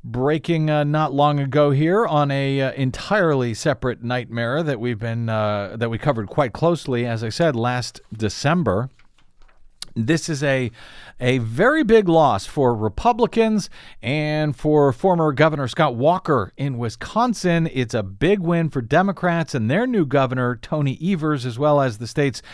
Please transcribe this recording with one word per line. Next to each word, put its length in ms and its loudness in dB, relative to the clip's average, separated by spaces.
Breaking, 680 0
uh, 140 2
not 280 0
long 260 2
ago 300 2
here 380 2
on 240 2
a, 280 0
uh, 120 0
entirely 840 0
separate 500 -2
nightmare 600 -4
that 160 -2
we've 180 -4
been, 320 -4
uh, 480 -2
that 140 -2
we 80 -4
covered 300 -2
quite 220 0
closely, 540 -2
as 180 -4
I 60 -6
said, 260 0
last 460 -4
December. 760 0
This 320 0
is 140 -4
a, 300 0
a 180 0
very 460 2
big 260 4
loss 380 4
for 260 2
Republicans 960 0
and 540 -2
for 360 4
former 400 2
Governor 360 2
Scott 280 0
Walker 600 2
in 220 -4
Wisconsin. 920 0
It's 220 -2
a 80 0
big 380 0
win 320 0
for 100 -4
Democrats 720 0
and 160 0
their 160 2
new 220 0
governor, 480 0
Tony 440 -4
Evers, 460 -2
as 140 -6
well 200 4
as 200 -2
the 80 -10
state's 340 -2